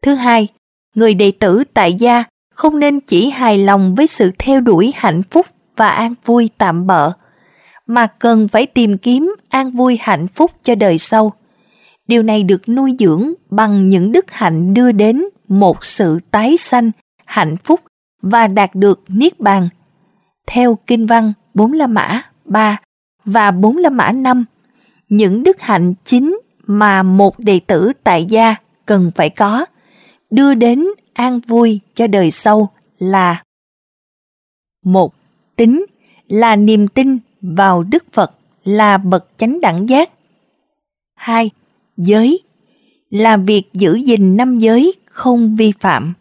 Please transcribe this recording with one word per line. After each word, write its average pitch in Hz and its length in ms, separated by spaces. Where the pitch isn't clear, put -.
Thứ 277 120
hai, 240 340
người 220 200
đệ 196 160
tử 202 340
tại 185 200
gia 240 300
không 302 240
nên 285 220
chỉ 226 300
hài 247 280
lòng 196 360
với 277 120
sự 190 320
theo 269 220
đuổi 226 360
hạnh 180 340
phúc 349 160
và 220 140
an 233 240
vui 233 340
tạm 175 280
bợ, 165 260
mà 233 200
cần 220 420
phải 226 180
tìm 214 320
kiếm 269 360
an 262 220
vui 247 300
hạnh 180 280
phúc 320 220
cho 240 120
đời 196 240
sau. 214 340
Điều 233 140
này 214 200
được 185 260
nuôi 254 300
dưỡng 202 340
bằng 202 380
những 190 240
đức 370 180
hạnh 175 440
đưa 247 180
đến 220 320
một 196 360
sự 170 360
tái 233 260
sanh, 240 340
hạnh 160 400
phúc 233 160
và 220 240
đạt 196 280
được 190 340
niết 240 320
bàn. 196 280
Theo 240 400
kinh 226 200
văn 220 260
bốn 220 180
La 311 140
Mã 226 360
ba 208 360
và 208 260
bốn 202 260
La 339 140
Mã 233 220
năm, 254 320
những 208 340
đức 370 180
hạnh 180 340
chính 294 360
mà 202 360
một 190 360
đệ 208 280
tử 190 260
tại - 200
gia 220 300
cần 185 280
phải 160 160
có, 220 360
đưa 277 240
đến 240 320
an 247 280
vui 233 400
cho 233 120
đời 196 240
sau 214 380
là: 180 440
một, 185 300
tín, 254 300
là 220 300
niềm 208 320
tin 262 300
vào 180 420
Đức 214 300
Phật 196 200
là 208 340
bậc 185 380
chánh 254 240
đẳng 196 280
giác. 277 220
Hai, 226 360
giới, 220 460
là 220 260
việc 196 260
giữ 180 220
gìn 214 420
năm 254 200
giới 233 380
không 233 520
vi 220 240
phạm. 165 400